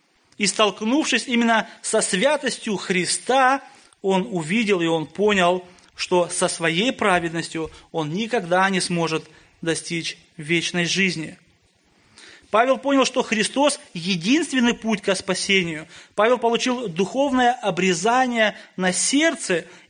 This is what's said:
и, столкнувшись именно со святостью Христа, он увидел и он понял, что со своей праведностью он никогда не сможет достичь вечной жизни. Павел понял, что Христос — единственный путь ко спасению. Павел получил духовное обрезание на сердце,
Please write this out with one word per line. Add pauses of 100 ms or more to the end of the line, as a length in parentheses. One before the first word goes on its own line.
(380)
и,
столкнувшись
именно (140)
со
святостью
Христа, (360)
он
увидел
и
он
понял, (300)
что
со
своей
праведностью (180)
он
никогда
не
сможет (320)
достичь (200)
вечной
жизни. (1160)
Павел
понял,
что
Христос — (120)
единственный
путь
ко
спасению. (260)
Павел
получил
духовное
обрезание (200)
на
сердце, (240)